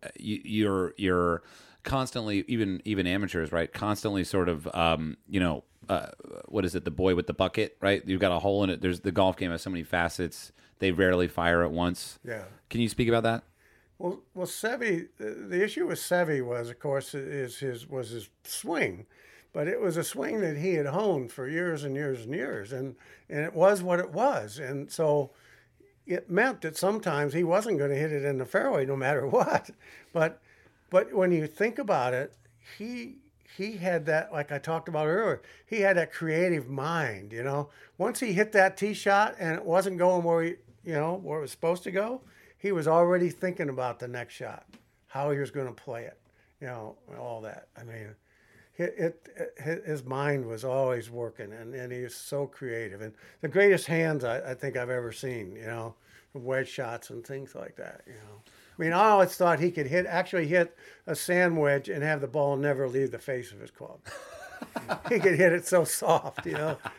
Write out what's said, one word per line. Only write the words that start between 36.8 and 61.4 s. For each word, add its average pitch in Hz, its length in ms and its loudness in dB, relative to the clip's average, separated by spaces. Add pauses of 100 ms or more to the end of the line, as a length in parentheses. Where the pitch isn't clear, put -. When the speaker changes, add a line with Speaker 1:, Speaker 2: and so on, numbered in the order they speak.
Speaker 2:
you 117 120 -8
know. 143 260 -2 (280)
Once 240 220 -2
he 220 140 -2
hit 214 180 2
that 190 240 6
tee 208 180 -2
shot 202 460 4
and 165 160 -2
it 185 80 -6
wasn't 185 340 2
going 180 280 4
where 165 180 4
he, 165 60 0 (340)
you 170 120 -6
know, 156 180 0 (100)
where - 160 -6
it 151 40 -6
was 131 80 -10
supposed 175 320 0
to - 80 -6
go, 220 300 -2 (360)
he 202 140 -2
was 160 160 0
already 175 420 6
thinking 175 400 -4
about 127 300 -4
the 127 80 -8
next 120 280 -10
shot, - 300 -12 (420)
how 143 240 -4
he 143 80 0
was 135 120 -6
gonna 131 200 -8
play 117 340 -12
it, - 120 -16 (440)
you 139 60 -10
know, 117 280 -12 (140)
and 120 80 -16
all 120 240 -10
that. - 260 -14 (120)
I 113 40 -16
mean, 113 320 -14 (600)
it, 170 200 -2
it, - 540 -6 (140)
it, 160 200 -6
his 147 180 -6
mind 135 420 -2
was 113 200 -8
always 127 440 0
working, 117 440 -10
and, 113 220 -14
and 123 180 -10
he 123 80 -8
was 123 140 -12
so 143 320 -6
creative. 113 540 -8
And 110 120 -10 (280)
the 165 60 -2
greatest 190 400 8
hands 160 360 2
I, 127 280 -2
I - 40 -6
think 131 220 -6
I've 123 120 -2
ever 123 220 -2
seen, 107 440 -8
you 110 120 -14
know, 113 280 -8 (380)
wedge 131 340 -2
shots 117 440 -8
and - 140 -12
things 135 300 -12
like - 220 -14
that, - 300 -14
you - 60 -20
know. 107 280 -20 (360)
I - 40 -8
mean, 160 120 2
I 208 160 8
always 190 280 8
thought 170 220 6
he 175 120 2
could 151 160 -4
hit, 175 180 2
actually 175 420 0
hit 170 280 4 (320)
a 160 80 -4
sand 175 420 4